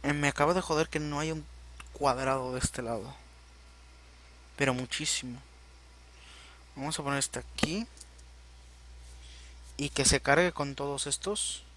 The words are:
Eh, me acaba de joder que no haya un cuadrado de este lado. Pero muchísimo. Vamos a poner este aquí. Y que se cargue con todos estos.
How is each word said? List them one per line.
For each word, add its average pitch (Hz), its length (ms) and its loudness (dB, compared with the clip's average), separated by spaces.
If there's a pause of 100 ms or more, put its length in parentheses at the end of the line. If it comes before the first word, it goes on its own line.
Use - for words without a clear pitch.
Eh, 143 60 2
me 143 160 4
acaba 147 260 4
de 185 60 4
joder 156 280 2
que 156 120 -2
no 147 180 -2
haya 156 160 -2
un 156 100 -8 (480)
cuadrado 131 600 2
de 127 80 -4
este - 200 -2
lado. 117 340 -4 (1400)
Pero 135 160 4
muchísimo. 127 720 -4 (1300)
Vamos 143 220 -4
a 156 40 -4
poner 139 160 0
este - 220 -2
aquí. 185 460 -2 (1900)
Y 143 140 0
que 139 140 2
se 135 160 6
cargue 165 320 6
con 143 220 -4
todos 143 320 -4
estos. - 580 -4 (120)